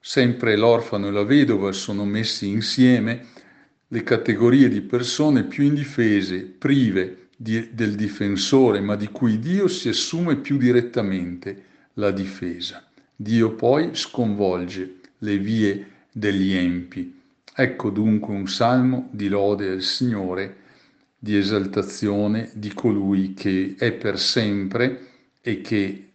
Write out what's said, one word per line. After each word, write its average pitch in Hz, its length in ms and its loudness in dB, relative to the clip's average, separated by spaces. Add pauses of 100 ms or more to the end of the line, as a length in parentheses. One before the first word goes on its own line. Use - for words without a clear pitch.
Sempre 120 540 2
l'orfano 110 520 2
e - 20 -4
la 104 120 0
vedova 110 480 2
sono 101 340 -6
messi 104 420 -4
insieme, 117 800 2 (600)
le 117 140 -6
categorie 120 680 4
di 104 140 0
persone 127 640 0
più 143 200 -2
indifese, 110 760 0
prive 110 880 0 (100)
di, 113 340 -4
del 110 220 -2
difensore, 104 880 2
ma 104 140 -2
di 104 140 -6
cui 110 280 0
Dio 180 300 0
si - 220 -2
assume 160 480 -2
più 139 200 -2
direttamente 98 1040 0 (300)
la 104 160 0
difesa. 95 760 -6 (320)
Dio 110 360 2
poi 143 420 2
sconvolge 95 1080 -4 (180)
le 104 180 -2
vie 101 500 0 (240)
degli 98 440 0
empi. 90 680 -4 (320)
Ecco 123 380 -2
dunque 107 420 0
un 98 140 -6
salmo 127 640 2
di 104 160 -4
lode 101 420 0
al 92 140 -4
Signore, 101 720 -4 (680)
di 104 140 0
esaltazione 104 1160 0
di 104 200 -10
colui 98 640 0
che 95 420 -2
è 117 140 2
per 101 260 -4
sempre 107 920 -2 (320)
e 107 200 -4
che 98 540 -4